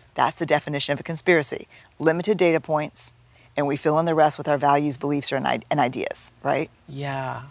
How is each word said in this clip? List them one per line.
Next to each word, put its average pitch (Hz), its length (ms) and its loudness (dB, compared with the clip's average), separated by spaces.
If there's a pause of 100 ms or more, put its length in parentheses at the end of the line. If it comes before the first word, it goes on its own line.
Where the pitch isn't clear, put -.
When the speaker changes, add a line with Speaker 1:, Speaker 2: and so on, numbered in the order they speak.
(140)
Speaker 1:
That's 135 240 0
the 170 80 -4
definition 147 480 0
of 139 60 -4
a - 40 -14
conspiracy. 165 640 0 (300)
Limited 170 400 2
data 165 240 4
points, - 540 -6 (420)
and 143 80 0
we 143 100 0
fill 151 220 2
in 165 80 2
the 165 80 2
rest 151 240 4
with 147 100 -6
our 147 120 2
values, 143 380 2
beliefs, 143 340 -2
or 143 60 0
an 135 100 -2
i-, 123 140 0 (100)
and 151 80 2
ideas, 131 520 -4 (120)
right? 139 260 -2 (180)
Speaker 2:
Yeah, 135 640 -8